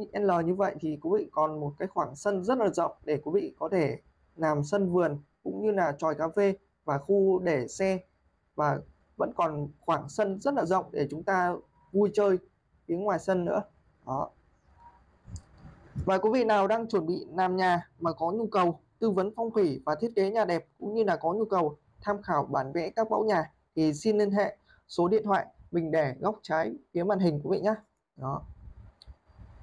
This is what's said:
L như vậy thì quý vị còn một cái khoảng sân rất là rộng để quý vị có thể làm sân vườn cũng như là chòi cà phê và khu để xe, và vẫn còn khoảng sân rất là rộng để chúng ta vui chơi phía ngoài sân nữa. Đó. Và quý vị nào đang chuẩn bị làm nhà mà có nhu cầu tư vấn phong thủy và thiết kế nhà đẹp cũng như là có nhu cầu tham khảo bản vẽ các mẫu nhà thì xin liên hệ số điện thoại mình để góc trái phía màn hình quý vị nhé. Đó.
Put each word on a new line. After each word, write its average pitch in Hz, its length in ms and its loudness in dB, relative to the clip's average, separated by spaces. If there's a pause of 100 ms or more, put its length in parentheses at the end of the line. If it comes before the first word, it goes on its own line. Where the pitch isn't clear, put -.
(140)
L 202 180 2 (140)
như 180 100 0
vậy 190 240 0
thì 156 220 -4
quý 165 80 -4 (100)
vị - 120 -6
còn 156 280 0
một 147 200 -4
cái 180 80 -4
khoảng 143 280 -4
sân 196 280 -2
rất 254 140 0
là 214 120 2
rộng 165 220 0 (120)
để 147 200 0
quý 151 100 -6
vị 185 260 0
có 160 100 -4
thể 147 300 0 (360)
làm 151 280 0
sân 190 280 0
vườn 160 260 2 (260)
cũng 190 180 -6
như 214 100 2
là 170 260 2
chòi 160 180 0
cà 156 140 -2
phê 196 240 2 (320)
và 143 120 0
khu 190 420 4
để 151 280 0
xe, 190 320 -2 (560)
và 147 240 0 (380)
vẫn - 180 -2
còn 151 320 -2 (120)
khoảng 147 300 -2
sân 202 320 -2
rất 277 120 0
là 226 120 0
rộng 180 260 0
để 143 200 -2
chúng 160 120 -8
ta 180 320 0 (360)
vui 202 220 4
chơi 202 240 4 (500)
phía 170 100 -2
ngoài 196 220 0
sân 180 260 0
nữa. 196 160 0 (440)
Đó. 131 240 -4 (1800)
Và 190 120 2
quý 202 160 2
vị 254 100 4
nào 214 240 4
đang 226 200 0
chuẩn 185 180 0
bị 175 200 -4 (100)
làm 185 200 0
nhà 180 340 2 (100)
mà 165 140 -2
có 165 180 -4
nhu 220 160 -2
cầu 175 320 2 (200)
tư 226 120 2
vấn 190 240 0
phong 233 160 -4
thủy 160 340 0
và 151 100 0
thiết 226 200 -4
kế 196 160 2
nhà 220 140 2
đẹp 170 220 -2 (120)
cũng 202 140 -8
như 226 100 2
là 185 120 2
có 165 180 0
nhu 220 120 -2
cầu 165 320 0 (240)
tham 202 200 -2
khảo 180 240 0
bản 135 260 -2
vẽ 165 180 -2
các 220 220 -2
mẫu 214 140 0
nhà 175 260 0 (240)
thì 156 180 2
xin 208 240 0
liên 208 140 4
hệ 196 260 0 (300)
số 175 200 2
điện 214 160 4
thoại 196 220 2 (260)
mình 165 200 -2
để 151 280 2
góc 208 220 -2
trái 160 340 -2 (180)
phía 175 100 0
màn 196 160 0
hình 156 240 2
quý 170 140 0
vị - 60 -4
nhé. 214 120 2 (400)
Đó. 135 260 -6 (1200)